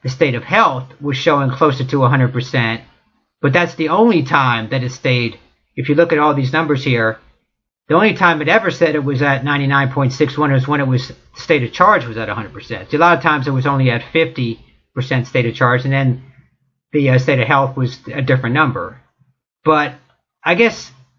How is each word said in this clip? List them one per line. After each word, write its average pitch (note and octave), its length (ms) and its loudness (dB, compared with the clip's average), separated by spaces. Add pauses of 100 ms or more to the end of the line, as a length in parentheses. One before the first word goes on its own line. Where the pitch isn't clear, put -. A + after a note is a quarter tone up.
the C3 60 -6
state C3 260 0
of A#2 80 -8
health D3+ 580 0
was C#3+ 160 -4
showing C#3 360 0
closer C3+ 320 0
to C3+ 180 0
a B2 60 4
hundred B2+ 240 2
percent, A#2+ 500 -4 (580)
but C3+ 120 0
that's F3 240 0
the D#3 140 -2
only F#3+ 340 4
time B2 460 0
that C3+ 120 -2
it B2 80 -6
stayed. B2 480 -4 (380)
If C3+ 120 -6
you D3+ 60 2
look E3+ 180 4
at D#3 60 2
all D3 160 2
these C3 180 -2
numbers D3+ 320 -2
here, A2+ 340 0 (720)
the D3 60 2
only G3+ 180 4
time D#3+ 300 0
it C#3+ 60 -4
ever F#3+ 240 2
said D3+ 240 0
it C#3+ 80 -2
was C3+ 180 -2
at C3+ 220 0
ninety-nine C#3 480 0
point C3+ 200 0
six D3 240 -2
one D3 160 0
was C3 140 2
when C#3+ 140 0
it C3+ 60 -2
was, B2+ 260 -2 (240)
state D3 260 0
of A#2 100 -6
charge F#3 320 4
was A2+ 140 -10
at A2 100 -6
a G#2 60 -4
hundred G#2 180 -10
percent. G2 400 -12
A D3+ 60 0
lot E3+ 180 4
of - 60 -4
times D3 240 0
it C#3+ 60 -2
was C3 140 0
only C3+ 220 2
at A#2 140 -2 (100)
fifty B2+ 480 -2 (340)
percent C3 340 -4
state B2+ 180 -2
of A2+ 80 -4
charge, B2+ 300 0
and C3+ 80 -2
then C3+ 320 0 (680)
the, C#3+ 180 2
uh, B2+ 80 4
state C3 200 0
of A2+ 80 0
health C3+ 300 0
was B2+ 240 -4 (120)
a C#3+ 80 -8
different C3 340 0
number. B2+ 460 -2 (640)
But D3 300 0 (500)
I F3 120 0
guess - 340 0 (280)